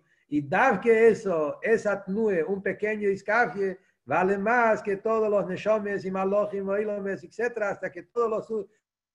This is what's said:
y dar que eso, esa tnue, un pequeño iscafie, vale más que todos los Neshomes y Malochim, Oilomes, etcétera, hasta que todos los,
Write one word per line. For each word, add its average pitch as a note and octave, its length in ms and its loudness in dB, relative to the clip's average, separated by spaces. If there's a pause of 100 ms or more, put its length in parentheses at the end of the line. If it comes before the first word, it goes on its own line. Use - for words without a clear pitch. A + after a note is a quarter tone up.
(280)
y D3 140 0
dar G3 380 2
que A3+ 280 6
eso, D#3+ 540 0
esa G3+ 420 0
tnue, G3 400 0
un F#3+ 180 -4
pequeño G#3 460 -2
iscafie, G3 720 0 (260)
vale F#3 340 2
más A3 440 2
que G3 160 -2
todos A3 300 0
los G3 180 2
Neshomes G3+ 580 -2
y F#3+ 60 -6
Malochim, G3 580 -2
Oilomes, G3+ 560 -4
etcétera, G#3+ 460 -4
hasta F#3 200 -8
que F3 140 -16
todos A3+ 440 -2
los, A3 200 -6 (460)